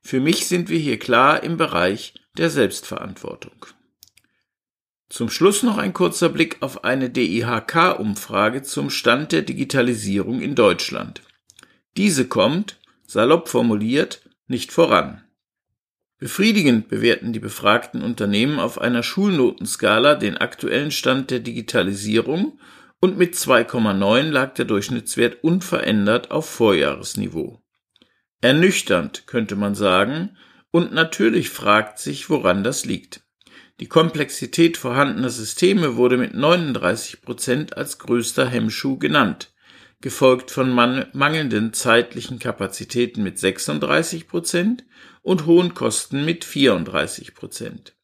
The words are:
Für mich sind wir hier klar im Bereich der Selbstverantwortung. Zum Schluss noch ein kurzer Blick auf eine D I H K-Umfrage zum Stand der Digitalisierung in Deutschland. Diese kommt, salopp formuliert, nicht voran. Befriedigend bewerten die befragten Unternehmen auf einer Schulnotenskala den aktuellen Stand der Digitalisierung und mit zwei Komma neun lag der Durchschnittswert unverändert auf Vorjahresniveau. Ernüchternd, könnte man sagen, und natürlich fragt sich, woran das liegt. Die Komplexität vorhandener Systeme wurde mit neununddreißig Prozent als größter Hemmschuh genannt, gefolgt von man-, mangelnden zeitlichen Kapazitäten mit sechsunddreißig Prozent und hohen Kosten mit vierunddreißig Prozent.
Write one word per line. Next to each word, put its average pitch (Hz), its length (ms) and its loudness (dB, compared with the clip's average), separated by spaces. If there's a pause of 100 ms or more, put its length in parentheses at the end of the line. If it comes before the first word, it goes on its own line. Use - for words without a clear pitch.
Für 131 200 -2
mich 160 260 0
sind 175 240 -2
wir 165 80 0
hier 139 200 -2
klar 131 440 4
im 165 140 -4
Bereich 101 580 -2 (240)
der 165 120 2
Selbstverantwortung. - 1160 -4 (1400)
Zum 117 180 -6
Schluss 196 360 2
noch 214 120 2
ein 190 160 -2
kurzer 175 360 0
Blick 165 320 -2
auf - 240 -8
eine 127 260 -2
D 123 160 0
I 110 180 0
H 113 180 -2
K-Umfrage 113 1000 0
zum 143 280 -6
Stand 131 420 0
der 160 100 2
Digitalisierung 120 960 -2
in 135 140 -4
Deutschland. - 680 0 (760)
Diese 170 300 2
kommt, 131 520 0 (280)
salopp 143 420 2
formuliert, 117 760 0 (240)
nicht - 260 -6
voran. 101 520 2 (920)
Befriedigend 180 720 2
bewerten 113 440 0
die 110 80 -6
befragten 107 600 -2
Unternehmen 110 580 0
auf 113 180 -4
einer 120 240 0
Schulnotenskala 127 1120 2
den - 220 -2
aktuellen - 540 -2
Stand 135 400 -2
der 127 100 -2
Digitalisierung 113 1200 -2 (400)
und 185 160 2
mit 175 180 2
zwei 117 300 2
Komma 110 300 0
neun 110 360 2
lag 135 220 0
der 123 140 -2
Durchschnittswert 113 760 -2
unverändert 120 880 0
auf 156 160 -2
Vorjahresniveau. 85 1160 0 (800)
Ernüchternd, 131 840 2
könnte 107 300 -4
man 101 180 -2
sagen, 104 600 0 (340)
und 170 220 2
natürlich 170 560 0
fragt 107 500 0
sich, - 300 -10
woran 101 340 2
das 117 220 -2
liegt. - 380 -8 (580)
Die 170 60 -10
Komplexität 165 880 2
vorhandener 127 540 -2
Systeme 139 680 0
wurde 123 220 4
mit - 160 -2
neununddreißig 131 880 0
Prozent 131 560 -4
als 139 200 -8
größter 120 480 -2
Hemmschuh 120 520 -4
genannt, 139 560 0 (480)
gefolgt 127 480 2
von 131 200 -2
man-, 127 440 2
mangelnden 139 580 0
zeitlichen 120 640 2
Kapazitäten 110 840 -4
mit 92 160 -4
sechsunddreißig 151 880 -2
Prozent 180 560 -2 (380)
und 165 240 0
hohen 170 260 6
Kosten 139 540 -4
mit 165 180 -4
vierunddreißig 95 880 0
Prozent. - 680 -16